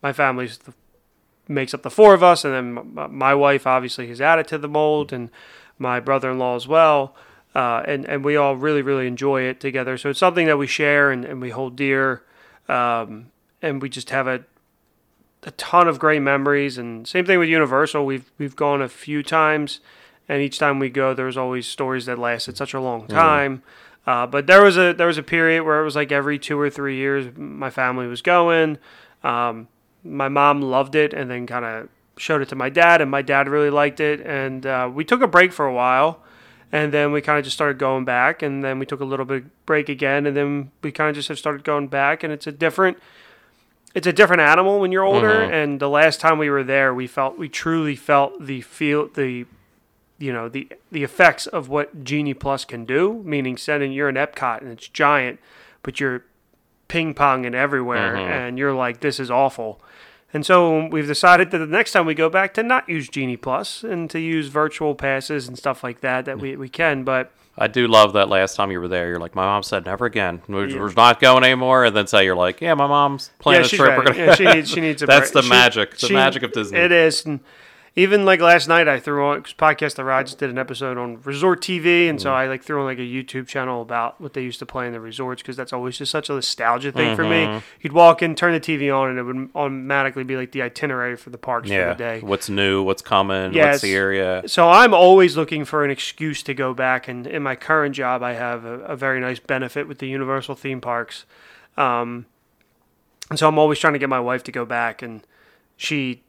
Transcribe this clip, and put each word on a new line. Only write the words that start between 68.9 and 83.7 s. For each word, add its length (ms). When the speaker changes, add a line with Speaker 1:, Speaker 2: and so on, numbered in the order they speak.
Speaker 2:
you're 100
like, 160
"My 100
mom 180
said 220
never 200
again. 420
We're, 200
Speaker 1:
Yeah. 120
Speaker 2:
we're 140
not 260
going 240
anymore." 420
And 100
then 120
say 180
you're 100
like, 260
"Yeah, 120
my 140
mom's 520
planning 220
Speaker 1:
Yeah, 40
Speaker 2:
a 40
Speaker 1:
she's 100
Speaker 2:
trip. 180
We're 80
Speaker 1:
ready. 120
Speaker 2:
gonna" 120
Speaker 1:
Yeah, 60
she 100
needs, 240
she 120
needs 200
a 40
Speaker 2:
<laughs> 20
That's 240
Speaker 1:
break. 20
Speaker 2:
the 100
Speaker 1:
She, 60
Speaker 2:
magic, 480
the 100
Speaker 1:
she, 60
Speaker 2:
magic 300
of 100
Disney. 260
Speaker 1:
it 120
is, 340
and 140
even, 280
like, 160
last 300
night 180
I 120
threw 260
on, 160
'cause 120
Podcast 420
The 100
Ride 220
just 100
did 140
an 80
episode 380
on 260
Resort 380
T 180
V, 280
and 140
so 80
Speaker 2:
Mm. 40
Speaker 1:
I, 140
like, 160
threw 160
on, 60
like, 140
a 20
YouTube 460
channel 340